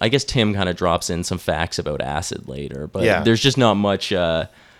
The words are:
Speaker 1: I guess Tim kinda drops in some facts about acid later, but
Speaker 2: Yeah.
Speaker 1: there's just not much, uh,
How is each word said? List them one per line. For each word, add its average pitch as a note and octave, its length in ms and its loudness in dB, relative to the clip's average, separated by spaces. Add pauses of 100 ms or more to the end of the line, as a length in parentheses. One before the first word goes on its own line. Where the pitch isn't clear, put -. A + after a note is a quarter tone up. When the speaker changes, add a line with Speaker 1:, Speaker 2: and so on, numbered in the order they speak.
Speaker 1:
I A2 80 2
guess C3 140 2
Tim G#2+ 300 0
kinda F#2+ 200 0
drops F2 360 0
in F2 140 -2
some F#2 140 -4
facts E2 420 -2
about D2 220 -4
acid D2 460 -6
later, C#2+ 400 -10
but F#2+ 160 -4
Speaker 2:
Yeah. F#2+ 200 2
Speaker 1:
there's A2+ 180 4
just C3+ 160 2
not A2+ 180 6
much, G2+ 360 0
uh, E2 340 0 (340)